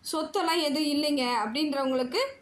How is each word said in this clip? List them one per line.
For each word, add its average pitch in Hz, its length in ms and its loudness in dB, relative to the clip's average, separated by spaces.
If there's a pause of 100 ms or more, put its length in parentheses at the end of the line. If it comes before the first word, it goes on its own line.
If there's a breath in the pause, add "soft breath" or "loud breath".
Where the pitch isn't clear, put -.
சொத்தெல்லாம் 330 580 0
எதுவும் 294 300 0
இல்லைங்க 294 320 2 (140)
அப்படின்றவங்களுக்கு 262 800 0 (220)